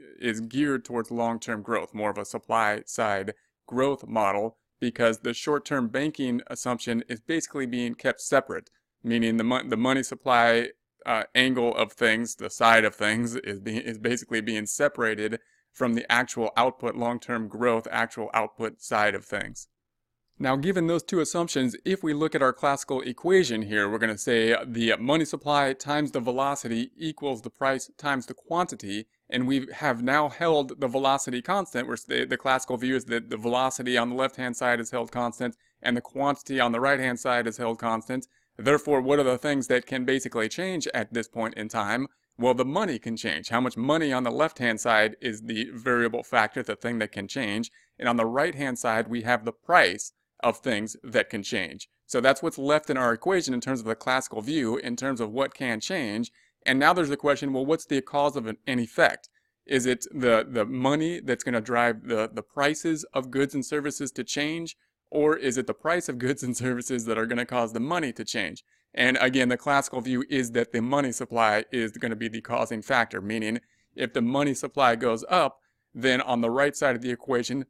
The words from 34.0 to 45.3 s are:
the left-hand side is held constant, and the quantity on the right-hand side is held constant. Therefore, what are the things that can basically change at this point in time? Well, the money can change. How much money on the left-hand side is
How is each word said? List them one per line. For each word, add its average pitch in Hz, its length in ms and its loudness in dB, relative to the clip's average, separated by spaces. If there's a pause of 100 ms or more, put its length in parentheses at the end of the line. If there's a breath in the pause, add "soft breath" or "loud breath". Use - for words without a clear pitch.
the 123 80 -6
left-hand 127 400 -2
side 120 240 0
is 110 100 -8
held 117 220 -6
constant, 120 440 -4 (260)
and 123 120 0
the 120 60 -2
quantity 139 580 -2
on 120 140 4
the 117 80 0
right-hand 131 400 0
side 120 260 0
is 110 120 -6
held 117 200 -4
constant. 117 480 -4 (300)
Therefore, 143 460 2
what 139 160 4
are 139 60 4
the 127 120 2
things 139 300 0
that 123 180 2
can 127 220 -4
basically 123 420 0
change 180 460 -4
at 113 180 -4
this 113 160 -4
point 113 260 -6
in 107 140 -8
time? 113 400 -2 (300)
Well, 123 160 4
the 127 100 2
money 151 340 -2
can 113 160 -6
change. 98 360 -4
How 117 100 2
much 127 160 -2
money 147 340 0
on 127 140 0
the 120 60 -2
left-hand 123 500 0
side 110 400 4
is 110 220 -6